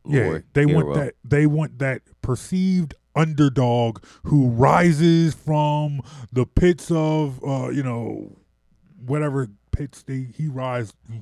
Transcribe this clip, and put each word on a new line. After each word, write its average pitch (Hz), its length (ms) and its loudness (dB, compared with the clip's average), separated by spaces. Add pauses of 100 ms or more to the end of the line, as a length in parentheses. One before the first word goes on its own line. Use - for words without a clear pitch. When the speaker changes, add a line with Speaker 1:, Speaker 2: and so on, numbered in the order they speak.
Speaker 1:
Yeah, 101 340 0 (140)
they 143 120 2
Speaker 2:
hero. 147 200 4
Speaker 1:
want 143 140 -2
that. - 240 -6
They 147 240 2
want 151 320 -2
that 131 220 -4 (200)
perceived 180 720 -2 (200)
underdog 131 880 0 (200)
who 139 260 2
rises 165 840 4
from 151 680 -2 (320)
the 123 120 0
pits - 460 2
of, 156 520 0
uh, 131 260 -4
you 135 140 -2
know, 110 520 -8 (680)
whatever 139 420 -2 (240)
pits - 320 -6
they, 131 320 -8
he 156 140 -4
rise, 127 420 -6 (300)